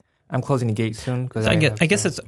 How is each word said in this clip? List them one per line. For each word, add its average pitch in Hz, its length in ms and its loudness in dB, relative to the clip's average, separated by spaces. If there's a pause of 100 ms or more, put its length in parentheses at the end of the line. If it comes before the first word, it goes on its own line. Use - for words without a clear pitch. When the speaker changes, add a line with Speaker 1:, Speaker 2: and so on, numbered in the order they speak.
(300)
Speaker 1:
I'm 127 120 -2
closing 123 260 0
the 110 60 0
gate 110 200 0
soon 127 320 -4
'cause 110 180 -4
Speaker 2:
So 110 60 4
I 110 40 4
Speaker 1:
I - 20 4
Speaker 2:
get, 156 160 4
Speaker 1:
have 110 100 -2
Speaker 2:
I 170 40 4
guess 202 160 2
Speaker 1:
to 190 60 0
Speaker 2:
it's - 200 -4